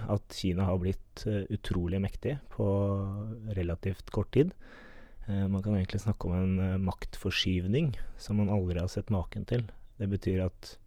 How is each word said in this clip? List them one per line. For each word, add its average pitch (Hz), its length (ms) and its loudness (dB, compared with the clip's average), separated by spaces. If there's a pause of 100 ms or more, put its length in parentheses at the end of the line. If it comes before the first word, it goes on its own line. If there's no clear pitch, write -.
at 104 200 2
Kina 92 360 2
har 92 140 4
blitt, - 480 -2
eh, 101 260 0
utrolig 90 480 0
mektig 127 380 -2 (100)
på 107 160 -2 (880)
relativt 90 560 -2
kort - 220 0
tid. 156 200 6 (760)
Eh, 98 180 2
man 98 160 2
kan 104 140 2
egentlig 95 260 0
snakke - 240 0
om 90 80 2
en, 92 260 4
eh, 95 200 2
maktforskyvning 95 1120 0 (240)
som 104 200 -2
man 101 120 4
aldri 90 300 2
har 90 80 0
sett 101 240 -2
maken 98 340 0
til. 120 160 0 (380)
Det 101 100 0
betyr 95 380 2
at - 400 -8